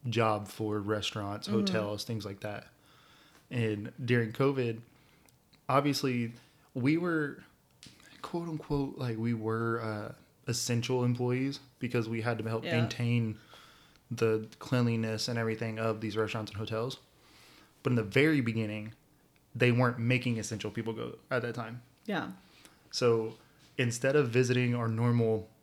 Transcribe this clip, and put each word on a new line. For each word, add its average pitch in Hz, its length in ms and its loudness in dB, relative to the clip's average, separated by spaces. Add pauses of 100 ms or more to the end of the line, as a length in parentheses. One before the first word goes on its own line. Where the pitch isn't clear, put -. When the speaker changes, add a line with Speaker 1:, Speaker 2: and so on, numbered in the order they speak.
Speaker 1:
job 107 380 2
for 104 320 -4
restaurants, 101 680 -4
Speaker 2:
Mm-hmm. 104 120 0
Speaker 1:
hotels, 104 460 0
things 113 200 -6
like 101 160 -10
that. 104 260 -10 (840)
And 107 400 -2 (140)
during 117 260 2
covid, 127 480 0 (880)
obviously, 131 680 2 (420)
we 139 220 2
were, 160 460 -2 (800)
quote 170 260 -6
unquote, 147 500 -4
like, 120 200 -4
we 117 160 0
were, 113 480 0
uh, 107 300 -6 (380)
essential 120 540 0
employees 123 560 0 (200)
because 123 280 -2
we 113 140 -2
had 117 160 0
to 110 100 -4
help 113 160 -2
Speaker 2:
Yeah. 165 160 0
Speaker 1:
maintain 117 580 0 (760)
the 110 360 0 (120)
cleanliness 113 680 0
and 120 100 -2
everything 113 420 -2
of 110 200 0
these 107 160 -4
restaurants 110 360 -2
and 101 80 -8
hotels. 110 400 -4 (840)
But 131 60 4
in 127 60 4
the 113 80 2
very 139 360 4
beginning, 110 540 -2 (600)
they 123 200 4
weren't 123 260 4
making 120 380 2
essential 107 340 -6
people 113 220 -4
go 113 220 -8 (160)
at 127 100 0
that 117 140 -6
time. 120 260 -10 (240)
Speaker 2:
Yeah. 202 220 -2 (600)
Speaker 1:
So 113 440 2 (440)
instead 131 380 0
of 139 140 4
visiting 123 440 4
our 120 140 -2
normal 113 640 2 (140)